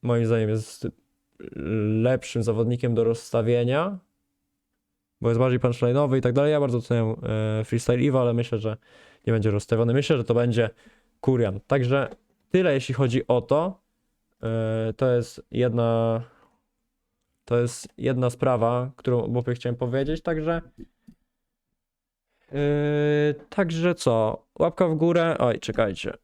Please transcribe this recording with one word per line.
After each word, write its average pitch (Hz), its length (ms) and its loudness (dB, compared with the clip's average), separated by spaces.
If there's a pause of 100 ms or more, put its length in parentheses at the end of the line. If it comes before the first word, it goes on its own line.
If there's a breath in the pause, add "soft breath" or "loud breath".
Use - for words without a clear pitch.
Moim 117 240 0
zdaniem 110 220 2
jest 110 400 -4 (1120)
lepszym 123 400 0
zawodnikiem 117 520 0
do 113 100 2
rozstawienia, 120 960 0 (1200)
bo 113 80 0
jest 117 100 2
bardziej 127 220 2
punchline'owy 127 580 2
i - 20 2
tak 123 120 0
dalej. 143 200 2
Ja 151 80 2
bardzo 123 180 0
doceniam, 113 440 -2
e, 110 420 -2
freestyle 123 380 0
Iwa, 131 180 2
ale 120 140 2
myślę, 117 240 -2
że 107 180 -4 (500 soft breath)
nie 113 60 0
będzie 110 180 2
rozstawiony. 117 440 0
Myślę, 143 220 2
że 120 80 -2
to 117 100 0
będzie 117 360 2 (500 soft breath)
Kurian. 113 460 0
Także 135 420 0 (420)
tyle, 180 240 2
jeśli 131 200 -4
chodzi 127 320 0
o 123 140 2
to. 160 400 -2 (640)
E, 113 540 -2
to 127 160 2
jest 120 380 -2
jedna, 113 720 0 (1200 soft breath)
to 120 140 0
jest 120 380 -4
jedna 127 340 0
sprawa, 123 680 0
którą 123 260 0
o 104 60 -4
Bopie 120 260 -2
chciałem 120 220 -4
powiedzieć, 139 460 -4
także, 165 400 -2 (1900)
e, 147 840 0 (140)
także 170 460 0
co? 113 520 0 (120)
Łapka 170 300 2
w 160 60 0
górę. 165 440 2
Oj, 120 220 2
czekajcie. 110 640 -4